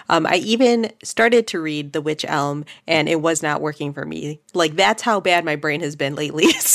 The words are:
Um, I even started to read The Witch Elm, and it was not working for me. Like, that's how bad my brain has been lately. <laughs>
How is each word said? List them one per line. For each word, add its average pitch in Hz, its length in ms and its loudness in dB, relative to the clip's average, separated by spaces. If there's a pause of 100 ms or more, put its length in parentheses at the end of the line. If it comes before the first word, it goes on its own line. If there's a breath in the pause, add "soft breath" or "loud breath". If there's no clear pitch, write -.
(100)
Um, - 160 2
I - 100 2
even 226 560 2 (100)
started 226 440 2
to 185 140 -6
read 147 340 -6
The 156 80 -2
Witch 151 260 -4
Elm, 147 380 -2 (200 loud breath)
and 156 220 2
it 160 140 0
was 165 200 0
not 147 200 -2
working 147 320 -6
for 143 100 -10
me. 156 360 -10 (120)
Like, 160 240 0
that's 202 240 2
how 214 180 0
bad 175 280 2
my 151 100 -2
brain 151 240 -4
has 151 160 -6
been 143 180 -2
lately. 151 380 0
<laughs> - 80 -4 (140)